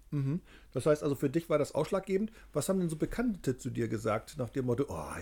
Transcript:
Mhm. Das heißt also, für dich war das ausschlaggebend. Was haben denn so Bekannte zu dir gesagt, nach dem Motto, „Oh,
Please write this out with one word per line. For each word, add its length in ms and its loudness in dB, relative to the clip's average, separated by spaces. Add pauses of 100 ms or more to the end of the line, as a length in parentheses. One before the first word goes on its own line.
(100)
Mhm. 300 0 (320)
Das 140 -4
heißt 160 6
also, 120 2
für 140 2
dich 220 -2
war 80 4
das 160 0
ausschlaggebend. 580 0 (200)
Was 160 0
haben 120 2
denn 80 2
so 80 -2
Bekannte 600 0
zu 120 -8
dir 180 0
gesagt, 500 -2
nach 120 -2
dem 160 -2
Motto, 220 2
„Oh, 340 -6